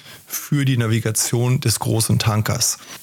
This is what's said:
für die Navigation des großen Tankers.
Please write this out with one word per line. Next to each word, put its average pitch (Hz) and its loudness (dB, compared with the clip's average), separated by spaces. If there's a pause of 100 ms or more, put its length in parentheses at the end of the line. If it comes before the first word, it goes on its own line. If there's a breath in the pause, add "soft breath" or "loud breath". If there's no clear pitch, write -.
(260 loud breath)
für - -2
die 131 2
Navigation 117 0
des - 0
großen 117 2
Tankers. - 0 (240 loud breath)